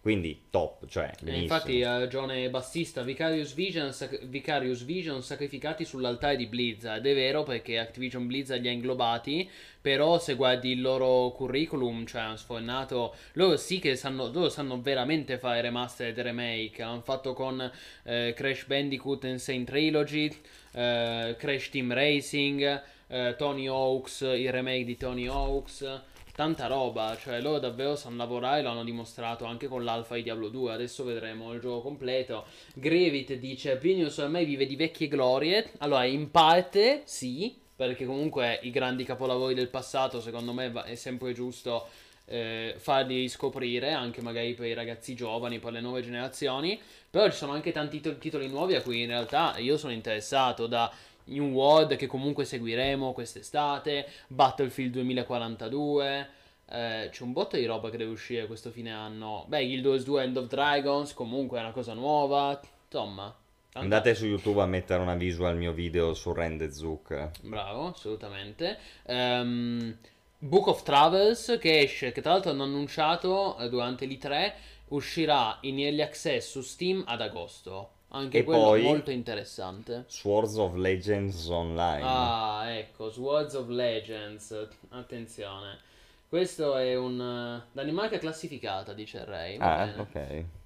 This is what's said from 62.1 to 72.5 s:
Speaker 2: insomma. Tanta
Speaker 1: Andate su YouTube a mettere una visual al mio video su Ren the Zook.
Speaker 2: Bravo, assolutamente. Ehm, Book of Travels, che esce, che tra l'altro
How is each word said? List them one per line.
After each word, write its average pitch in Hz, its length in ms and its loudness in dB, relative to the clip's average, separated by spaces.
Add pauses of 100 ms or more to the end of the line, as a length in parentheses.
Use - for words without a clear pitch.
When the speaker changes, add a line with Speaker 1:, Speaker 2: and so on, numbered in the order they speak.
Speaker 2:
insomma. 101 400 -6 (460)
Tanta - 100 -10
Speaker 1:
Andate 107 340 6
su 104 120 -2
YouTube 104 360 4
a 95 40 6
mettere 92 360 2
una 90 120 2
visual 87 360 0
al 85 80 2
mio 85 140 0
video 82 420 2
su 87 180 -4
Ren 82 260 -2
the 76 140 -2
Zook. 76 580 -6 (120)
Speaker 2:
Bravo, 107 460 -6
assolutamente. 107 920 -8 (280)
Ehm, 120 920 0 (420)
Book 165 300 4
of - 140 2
Travels, 208 800 6
che 156 200 6
esce, 135 320 2
che 139 100 -4
tra 156 100 4
l'altro 180 180 4